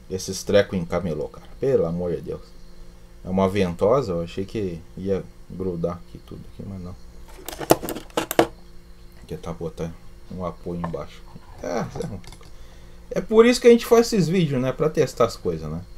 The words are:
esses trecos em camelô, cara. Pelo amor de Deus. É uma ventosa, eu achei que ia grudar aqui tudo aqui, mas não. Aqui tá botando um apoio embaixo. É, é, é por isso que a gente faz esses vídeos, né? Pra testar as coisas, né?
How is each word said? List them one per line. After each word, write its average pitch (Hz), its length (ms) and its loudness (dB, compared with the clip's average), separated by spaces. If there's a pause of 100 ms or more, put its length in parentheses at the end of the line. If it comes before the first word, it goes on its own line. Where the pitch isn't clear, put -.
esses 95 360 -6
trecos 101 340 4
em 85 60 0
camelô, 85 440 -2
cara. - 180 -16 (120)
Pelo 127 280 4
amor 87 260 -2
de - 80 -4
Deus. 80 220 -10 (840)
É 92 40 -8
uma 95 200 4
ventosa, 101 640 2
eu 85 100 -2
achei 98 220 -6
que 95 360 -4 (160)
ia 92 280 -2 (260)
grudar 87 440 -4
aqui - 320 -14
tudo - 140 -14 (120)
aqui, 107 160 -14
mas 98 120 -10
não. 90 140 -12 (2250)
Aqui 80 140 -10
tá 85 160 -10
botando 82 420 -8 (360)
um 90 140 -8
apoio 87 340 -6
embaixo. 80 420 -8 (400)
É, - 180 -6
é, - 1400 -10
é - 20 0
por 220 260 8
isso 240 140 6
que - 60 6
a 233 40 12
gente 233 160 8
faz 233 200 8
esses 190 220 4
vídeos, 156 320 2
né? 127 100 2
Pra 143 180 0
testar 165 360 4
as - 120 0
coisas, 80 320 -2
né? 80 140 -6 (160)